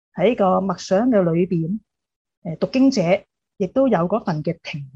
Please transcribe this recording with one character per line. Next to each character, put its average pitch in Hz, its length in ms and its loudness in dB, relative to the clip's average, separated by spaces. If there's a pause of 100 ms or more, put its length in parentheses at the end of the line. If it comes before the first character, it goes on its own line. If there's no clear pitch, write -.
(140)
喺 202 200 2
個 190 260 2
默 190 160 -4
想 214 320 0
嘅 208 120 4
裏 170 260 2
邊， 175 320 -2 (640)
呃， 165 140 -8
讀 185 100 -2
經 262 240 2
者 226 100 0 (560)
亦 190 100 -2
都 269 200 0
有 208 120 2
嗰 185 240 -2
份 156 200 -4
嘅 165 200 -4
停 143 320 -12